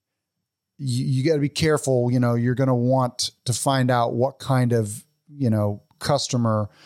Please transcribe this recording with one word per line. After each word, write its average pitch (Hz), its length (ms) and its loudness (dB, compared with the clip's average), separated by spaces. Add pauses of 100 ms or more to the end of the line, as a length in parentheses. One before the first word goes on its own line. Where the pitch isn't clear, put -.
(800)
y-, 139 80 -8
you 131 360 -2
gotta 156 180 2
be 143 100 -2
careful. 135 600 0
You 127 80 2
know, 120 160 2
you're 120 200 0
gonna 131 200 2
want 123 560 0 (140)
to 123 80 -2
find 131 380 0
out 120 240 2
what 123 240 -2
kind 127 340 0
of, 110 320 -2 (240)
you 139 220 -2
know, 104 320 0 (180)
customer 117 720 0 (160)